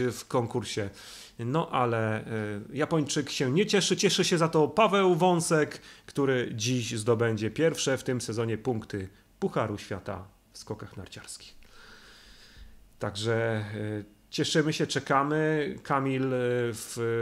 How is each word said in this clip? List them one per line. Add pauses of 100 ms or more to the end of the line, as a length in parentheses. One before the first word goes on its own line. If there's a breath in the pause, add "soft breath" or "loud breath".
(120)
w
konkursie. (480 loud breath)
No
ale,
e, (120)
Japończyk
się
nie
cieszy.
Cieszy
się
za
to
Paweł
Wąsek, (260 loud breath)
który
dziś
zdobędzie
pierwsze
w
tym
sezonie
punkty (300 soft breath)
Pucharu
Świata (240)
w
skokach
narciarskich. (1400 loud breath)
Także,
e, (260)
cieszymy
się,
czekamy.
Kamil,
e, (440)
w, (240)